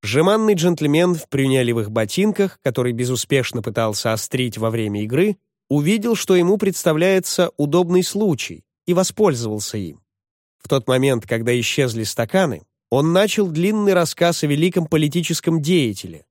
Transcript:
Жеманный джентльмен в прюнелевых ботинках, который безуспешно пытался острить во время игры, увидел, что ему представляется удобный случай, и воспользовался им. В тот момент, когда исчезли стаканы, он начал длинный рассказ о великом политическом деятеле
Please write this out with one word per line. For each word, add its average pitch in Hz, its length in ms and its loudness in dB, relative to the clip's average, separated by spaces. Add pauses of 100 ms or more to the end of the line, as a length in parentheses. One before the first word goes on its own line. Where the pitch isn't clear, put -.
Жеманный 196 520 2
джентльмен 165 600 2
в 156 140 -10
прюнелевых 123 600 0
ботинках, 185 720 0
который 123 300 -2
безуспешно 123 680 -2
пытался 110 540 -2
острить 127 420 -4
во 113 140 -2
время 107 340 -4
игры, 170 320 0 (320)
увидел, 202 460 0
что - 200 0
ему 180 220 4
представляется 180 1000 0
удобный 175 440 2
случай, 165 640 -4 (220)
и 175 80 0
воспользовался 120 800 0
им. 85 240 -8 (580)
В - 100 -20
тот 135 200 0
момент, 127 380 2
когда 120 340 0
исчезли 117 440 -2
стаканы, 117 580 -2 (280)
он 147 220 2
начал 202 340 2
длинный 196 460 0
рассказ 170 500 0
о 151 40 -2
великом 160 400 0
политическом 160 720 0
деятеле 113 720 -2